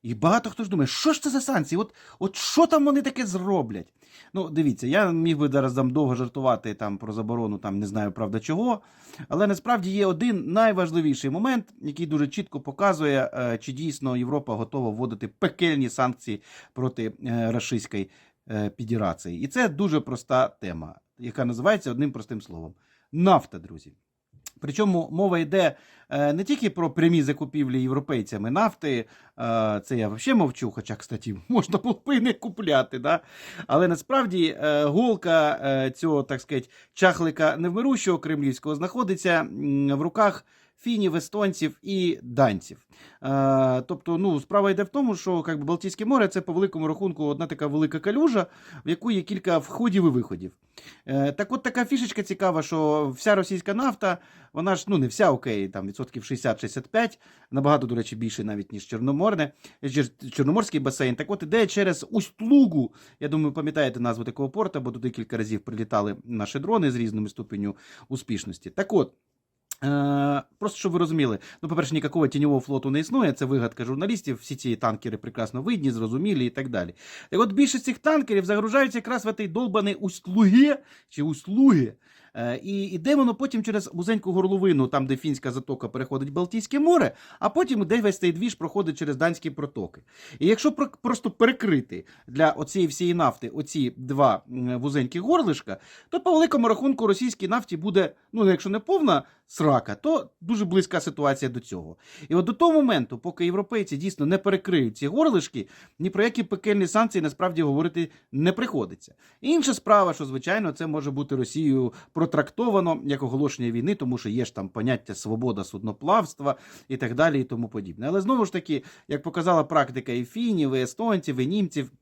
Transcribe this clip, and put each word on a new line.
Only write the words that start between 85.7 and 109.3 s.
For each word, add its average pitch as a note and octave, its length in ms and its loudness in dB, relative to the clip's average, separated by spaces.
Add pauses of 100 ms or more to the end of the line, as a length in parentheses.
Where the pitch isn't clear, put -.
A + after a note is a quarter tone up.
переходить C3+ 420 -6
в C#3 40 -12
Балтійське G3+ 460 -4
море, D#4 320 6 (280)
а - 100 0
потім C4 320 2
іде G3+ 200 2
весь G3+ 180 0
цей F3 120 2
двіж, F#3+ 240 -4
проходить D#3+ 420 -4
через D3 180 -2
данські E3 340 -2
протоки. C#3 520 -8 (380)
І D#3 80 2
якщо A3 240 4
про-, D4 200 -4 (100)
просто A#3+ 300 -2
перекрити G3 720 0 (220)
для D3+ 240 4
оцієї E3 360 -2
всієї F3 260 -2
нафти C#3 360 0
оці C#3 480 -4
два, C3 540 2
м, B2 280 -4
вузенькі C#3 400 -2
горлишка, G3 580 0 (320)
то F4 100 -4
по F4+ 140 2
великому D#4 340 4
рахунку A3+ 400 2
російській G3+ 400 0
нафті G#3 300 -4
буде, F3+ 360 0 (200)
ну, G#3+ 160 4
якщо F#3 200 2
не G#3+ 100 -2
повна D4 440 2 (260)
срака, C3 460 2
то D#4 340 -2 (120)
дуже G#3 240 -2
близька F3+ 340 0
ситуація C#3 500 0
до A#2+ 100 -8
цього. E2+ 380 -12 (320)
І D#3+ 60 0
от F3 100 4
до A3 80 -2
того E4 200 4
моменту, G#3 440 2
поки E3+ 280 -6
європейці G3 520 -4
дійсно E3 280 -4
не F3+ 120 2
перекриють F#3 600 0
ці C#3 100 -4
горлишки, G3 600 0 (320)
ні F3 100 -2
про G3 140 0
які A#3 200 0
пекельні G3+ 440 0
санкції G#3+ 340 2
насправді E3 420 -2
говорити E3 480 0 (200)
не D#3 200 2
приходиться. C#3 640 -6 (260)